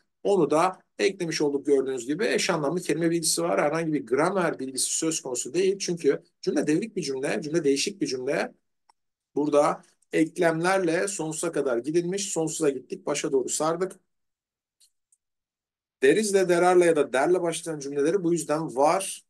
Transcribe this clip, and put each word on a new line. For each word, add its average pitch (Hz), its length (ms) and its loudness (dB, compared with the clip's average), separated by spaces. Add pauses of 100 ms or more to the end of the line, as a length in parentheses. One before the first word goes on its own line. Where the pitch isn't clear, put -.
(220)
Onu 190 280 2
da 170 280 2 (200)
eklemiş 185 440 -2
olduk 143 240 -2
gördüğünüz 135 400 0
gibi. 156 200 -2
Eş - 240 0
anlamlı 165 300 -2
kelime 165 300 0
bilgisi 165 320 -2
var. 185 180 0
Herhangi 160 320 0
bir 127 140 -2
gramer 156 520 0
bilgisi 131 340 -6
söz 160 280 -2
konusu 127 340 -6
değil. 190 240 0
Çünkü 165 440 0 (200)
cümle 143 240 -2
devrik 175 300 0
bir 180 60 -2
cümle, 139 400 -4
cümle 156 220 -2
değişik 139 360 0
bir 139 60 0
cümle. 143 460 -4 (840)
Burada 147 480 2 (300)
eklemlerle 170 960 2
sonsuza 165 440 -4
kadar 135 260 -2
gidilmiş. 170 540 -2
Sonsuza 160 380 0
gittik, 127 360 -8
başa 147 260 -2
doğru 123 160 2
sardık. 170 440 -2 (2000)
Derizle, 190 460 4
derarla 180 360 6
ya 165 120 4
da 131 160 0
derle 165 300 2
başlayan 165 380 -6
cümleleri 143 440 0
bu 165 80 2
yüzden 147 440 -2
var, 165 540 2